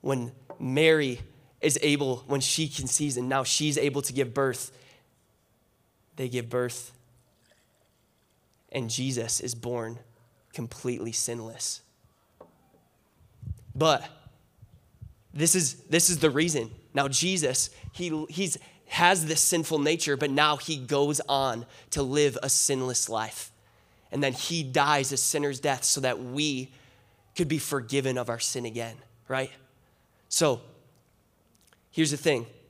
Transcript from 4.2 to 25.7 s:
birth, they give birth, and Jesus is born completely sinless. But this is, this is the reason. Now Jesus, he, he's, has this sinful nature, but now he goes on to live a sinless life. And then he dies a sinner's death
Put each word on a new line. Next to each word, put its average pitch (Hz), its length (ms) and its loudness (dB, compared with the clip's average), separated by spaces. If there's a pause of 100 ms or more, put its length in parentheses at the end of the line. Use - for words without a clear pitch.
birth, 135 380 -2 (1400)
they 131 120 -4
give 120 200 -4
birth, 123 440 -4 (1800)
and 120 180 -4
Jesus 120 500 -2
is 123 140 -6
born 117 440 -6 (540)
completely 117 600 -6
sinless. 113 680 -6 (1900)
But 151 340 2 (1200)
this 160 220 2
is, 165 200 2 (100)
this 170 260 4
is 165 80 0
the 156 120 6
reason. 143 400 0 (220)
Now 139 160 2
Jesus, 151 640 0 (220)
he, 156 360 -4
he's, 165 300 -2 (300)
has 175 380 4
this 147 140 2
sinful 160 380 2
nature, 151 380 2
but 143 140 0
now 147 260 4
he 156 200 -6
goes 143 520 2
on 127 360 2 (260)
to 143 120 -2
live 139 400 2
a 131 60 -2
sinless 127 600 0
life. 110 440 -6 (580)
And 139 120 -2
then 135 100 2
he 165 320 -4
dies 139 480 2
a 135 40 -4
sinner's 143 440 0
death 135 240 0